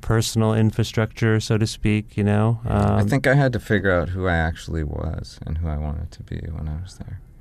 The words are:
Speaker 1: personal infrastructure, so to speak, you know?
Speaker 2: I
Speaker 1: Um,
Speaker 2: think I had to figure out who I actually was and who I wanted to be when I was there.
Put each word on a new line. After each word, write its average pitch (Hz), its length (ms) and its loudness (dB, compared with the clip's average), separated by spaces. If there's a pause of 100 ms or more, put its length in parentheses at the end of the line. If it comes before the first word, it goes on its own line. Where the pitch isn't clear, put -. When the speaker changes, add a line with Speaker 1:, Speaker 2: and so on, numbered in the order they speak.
Speaker 1:
personal 110 540 2
infrastructure, 110 840 2
so 110 180 0
to 110 80 2
speak, 107 500 -2
you 104 80 2
know? 107 400 4
Speaker 2:
I 104 380 2
Speaker 1:
Um, 101 60 2
Speaker 2:
think 135 180 2
I 131 80 6
had 139 180 4
to 107 80 -2
figure 98 320 2
out 85 160 2
who 92 200 -2
I 87 60 2
actually 82 480 -2
was 78 640 -6
and 80 120 -4
who 82 100 -2
I 76 80 -2
wanted 76 360 -6
to - 100 -18
be 85 160 -8 (120)
when 80 180 -8
I 78 140 -6
was 92 140 -14
there. - 240 -12 (200)